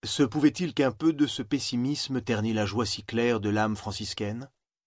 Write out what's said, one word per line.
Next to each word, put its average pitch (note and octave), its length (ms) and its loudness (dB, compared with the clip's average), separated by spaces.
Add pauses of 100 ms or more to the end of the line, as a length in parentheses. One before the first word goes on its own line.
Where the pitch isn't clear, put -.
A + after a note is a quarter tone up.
Se - 180 2
pouvait-il D3 500 2
qu'un C3 200 2
peu D#3+ 200 2
de D3 140 2
ce - 160 -6
pessimisme C3 800 -2
ternît A2 300 0
la G#2+ 120 2
joie G#2 220 0
si G2 160 -6
claire A#2 380 2
de G#2 80 -2
l'âme G#2+ 260 2
franciscaine ? G#2+ 760 -6 (380)